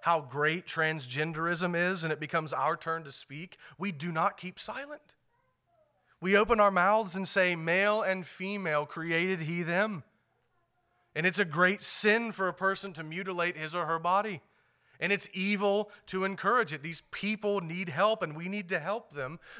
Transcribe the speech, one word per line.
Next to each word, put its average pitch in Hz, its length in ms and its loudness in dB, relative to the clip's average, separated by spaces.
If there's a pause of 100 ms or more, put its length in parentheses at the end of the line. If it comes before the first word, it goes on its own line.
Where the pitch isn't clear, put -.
how 165 180 4
great 147 460 0
transgenderism 160 1080 -2 (140)
is 170 140 -2
and 156 80 0
it 143 80 -4
becomes 156 320 -2
our 143 240 0
turn 165 280 -6
to 139 80 -12
speak, - 460 -12 (180)
we 196 140 -4
do 160 220 -6
not 175 240 2
keep 185 240 -12
silent. 277 560 -10 (1040)
We 190 160 4
open 214 240 6
our 202 100 8
mouths 190 460 4
and 190 100 -2
say, 180 300 4
"Male 196 460 2
and 190 220 0
female 175 640 -2
created 165 540 0
he 165 240 -2
them." 180 400 0 (1080)
And 156 120 0
it's 185 140 2
a 202 40 4
great 180 380 2
sin 220 480 2
for 190 160 -2
a 175 80 -2
person 190 400 -2
to 160 80 -10
mutilate 175 540 -2
his 156 180 -8
or 175 120 0
her 165 120 0
body. 185 420 2 (600)
And 175 120 2
it's - 200 -2
evil 202 580 2 (160)
to 190 180 -2
encourage 196 480 2
it. 143 100 -8
These 160 280 -8
people 202 500 -2
need 175 280 -6
help, 196 340 2
and 156 140 -6
we 170 120 -8
need 196 200 -6
to 185 100 -2
help 196 320 -6
them, 143 300 -8 (200)